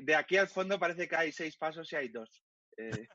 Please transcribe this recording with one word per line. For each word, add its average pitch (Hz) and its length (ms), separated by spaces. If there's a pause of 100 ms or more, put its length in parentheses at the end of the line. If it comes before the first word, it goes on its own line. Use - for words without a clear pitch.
de 147 140
aquí 151 200
al 196 140
fondo 190 280
parece 170 300
que 165 80
hay 160 160
seis 156 240
pasos 160 380
y - 20
hay 135 140
dos. 113 340 (320)
Eh, 110 400